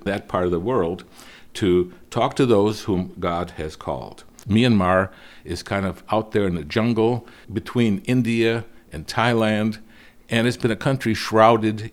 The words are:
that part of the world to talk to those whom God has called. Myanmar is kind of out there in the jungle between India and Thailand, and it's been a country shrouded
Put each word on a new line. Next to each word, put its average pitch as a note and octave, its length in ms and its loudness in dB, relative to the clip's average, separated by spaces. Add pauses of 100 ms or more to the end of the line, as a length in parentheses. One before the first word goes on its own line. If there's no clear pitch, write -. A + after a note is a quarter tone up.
that G2+ 240 -6
part F#2 160 -2
of F2+ 60 0
the F2 100 -2
world F#2 440 -2 (480)
to F2+ 400 2 (180)
talk B2+ 260 -2
to C#3 100 4
those G#2 360 2
whom F#2 360 -4
God F2 340 -4
has D#2 220 -10
called. - 480 -10 (260)
Myanmar G2 640 4 (340)
is E2+ 200 -10
kind G2 200 -2
of F2+ 260 -6
out A2 200 0
there G#2 160 0
in F2+ 80 -2
the E2 100 -6
jungle A2+ 640 -2 (260)
between G#2+ 520 -2
India A#2 600 0 (280)
and D#2 140 -12
Thailand, A2 720 0 (500)
and A#2 180 2
it's B2 100 0
been B2 140 0
a G#2+ 60 -2
country C3 360 -2
shrouded A2 800 4